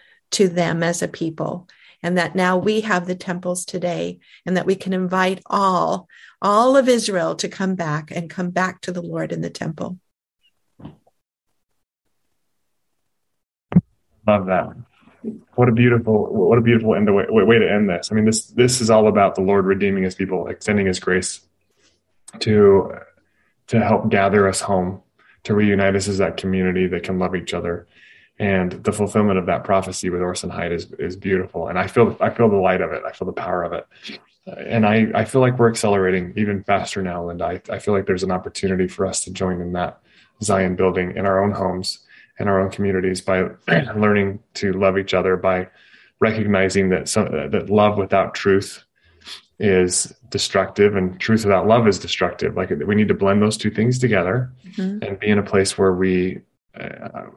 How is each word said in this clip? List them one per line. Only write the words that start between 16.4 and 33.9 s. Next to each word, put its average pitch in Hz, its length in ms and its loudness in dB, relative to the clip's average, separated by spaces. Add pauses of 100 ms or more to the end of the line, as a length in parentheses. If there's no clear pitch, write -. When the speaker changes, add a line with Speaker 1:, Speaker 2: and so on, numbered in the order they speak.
Speaker 2:
a 120 40 2
beautiful 110 320 4
end 104 120 2
to 104 60 4
way, 98 160 2
way 110 300 6
to 92 120 2
end 104 180 2
this. 87 220 -4
I 104 40 -4
mean, 107 100 2
this, 110 220 0
this 123 340 2
is 110 100 2
all 110 180 6
about 98 260 4
the 95 60 -4
Lord 98 240 2
redeeming 98 400 0
his 92 100 -4
people, 92 340 -4
extending 101 380 -2
his 92 120 0
grace - 420 -2 (1000)
to, 101 520 6 (760)
to 117 120 0
help 107 300 2
gather 98 380 4
us 95 120 -2
home, 95 420 -2 (420)
to 110 100 -2
reunite 98 420 2
us 95 120 -4
as 98 100 -2
that 87 180 0
community 92 520 0
that 87 160 -6
can 92 140 -4
love 90 160 -2
each 87 200 -6
other. 87 320 -6 (520)
And 92 340 0
the 90 200 -4
fulfillment 104 460 0
of 87 80 -4
that 87 180 -2
prophecy 95 460 -2
with 87 100 -2
Orson 90 300 -6
Hyde 87 220 -6
is, 82 260 -8
is 92 180 -8
beautiful. 92 520 -4
And 90 100 -4
I 92 80 0
feel, 110 340 2
I 107 100 2
feel 117 200 4
the 101 60 2
light 92 240 2
of 80 120 -4
it. 67 140 -8
I - 60 -8
feel - 140 -10
the 90 60 -6
power 87 300 -4
of 85 100 -6
it. - 140 -10 (600)